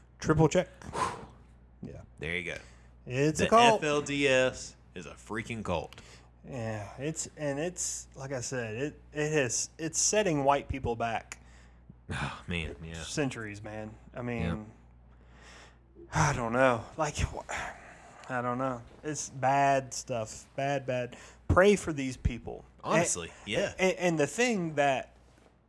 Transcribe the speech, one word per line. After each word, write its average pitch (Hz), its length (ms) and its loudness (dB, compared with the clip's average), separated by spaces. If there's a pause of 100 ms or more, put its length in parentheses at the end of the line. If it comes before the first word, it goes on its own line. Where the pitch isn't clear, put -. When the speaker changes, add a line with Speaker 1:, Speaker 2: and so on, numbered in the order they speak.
(180)
Speaker 1:
Triple 156 300 4
check. 180 200 2 (260)
Speaker 2:
Whew. - 160 -2 (720)
Speaker 1:
Yeah. - 180 -14 (200)
Speaker 2:
There 85 160 -4
you 90 160 -4
go. 71 40 -8 (500)
Speaker 1:
It's 143 340 0
a 175 40 2
Speaker 2:
The 170 40 2
Speaker 1:
cult. 220 340 8
Speaker 2:
F 156 60 0
L 147 140 2
D 143 260 2
S 127 480 2 (180)
is 87 120 -12
a 71 80 -14
freaking 110 500 -8
cult. 87 320 -2 (520)
Speaker 1:
Yeah, 113 380 -6 (120)
it's, 156 380 -6
and 143 220 -4
it's, - 560 -6
like 135 180 -10
I 131 80 -4
said, 117 360 -6
it, 147 240 -6 (120)
it 151 200 -2
has, 139 460 2
it's 160 220 -4
setting 180 440 2
white 139 240 4
people 131 260 -4
back. 113 440 -4 (720)
Speaker 2:
Oh, - 340 -6
man, 80 300 -4 (100)
yeah. 82 160 -10
Speaker 1:
Centuries, 110 640 -6
man. 107 260 -10 (260)
I 120 60 -8
mean, 117 440 -4 (1500)
Speaker 2:
Yeah. 151 160 2
Speaker 1:
I - 40 0
don't 117 180 -2
know. 123 300 4 (140)
Like, 151 200 -2
wh-, - 1120 -8
I 127 120 -2
don't 123 160 0
know. 131 220 -2 (220)
It's 151 280 -6
bad 135 640 2
stuff. - 500 -6 (120)
Bad, 139 300 -2
bad. 123 300 -4 (320)
Pray 196 280 8
for 175 160 -2
these 135 240 -4
people. - 480 -4 (200)
Speaker 2:
Honestly, 135 440 0 (160)
Speaker 1:
And, - 80 -10
Speaker 2:
yeah. 160 260 -2
Speaker 1:
and, 185 200 4
and 170 200 2
the 147 80 4
thing 196 480 0
that, 139 380 2 (560)